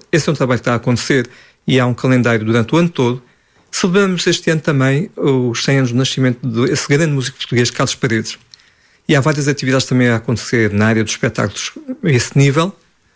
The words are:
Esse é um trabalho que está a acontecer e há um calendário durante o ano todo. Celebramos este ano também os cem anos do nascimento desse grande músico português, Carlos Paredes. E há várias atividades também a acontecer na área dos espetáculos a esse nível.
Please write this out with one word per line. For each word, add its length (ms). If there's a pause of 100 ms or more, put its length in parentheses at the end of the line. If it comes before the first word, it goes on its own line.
(120)
Esse 180
é 20
um 40
trabalho 240
que 20
está 120
a 40
acontecer 520 (380)
e 100
há 80
um 80
calendário 520
durante 280
o 40
ano 120
todo. 320 (500)
Celebramos 560
este 240
ano 100
também 540
os 480
cem 160
anos 120
do 60
nascimento 480
desse 420
grande 240
músico 260
português, 340
Carlos 240
Paredes. 420 (720)
E 60
há 40
várias 280
atividades 400
também 200
a 100
acontecer 540
na 140
área 180
dos 100
espetáculos 580 (320)
a 60
esse 280
nível. 380 (400)